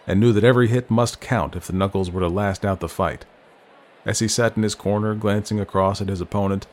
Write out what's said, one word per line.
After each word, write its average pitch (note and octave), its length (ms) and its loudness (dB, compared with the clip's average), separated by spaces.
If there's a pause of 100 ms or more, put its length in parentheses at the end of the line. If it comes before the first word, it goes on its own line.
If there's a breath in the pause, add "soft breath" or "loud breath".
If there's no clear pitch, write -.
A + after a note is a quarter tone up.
and F#2 120 0
knew A#2 140 6
that G#2 120 4
every B2 240 6
hit B2 220 -2
must A#2 300 0
count D#2+ 340 -4
if F2+ 120 -10
the - 60 -10
knuckles F#2+ 380 0
were F2+ 100 -4
to F2+ 80 0
last G2 360 -2
out G2 160 -2
the E2+ 80 -4
fight. - 360 -4 (800)
As A2 140 -2
he A2+ 100 0
sat A2+ 280 0
in A2 60 2
his G#2+ 120 0
corner, G#2 400 -2
glancing G#2+ 460 -2
across F#2+ 400 0
at G2 80 -4
his F#2+ 120 -2
opponent, G2 520 -2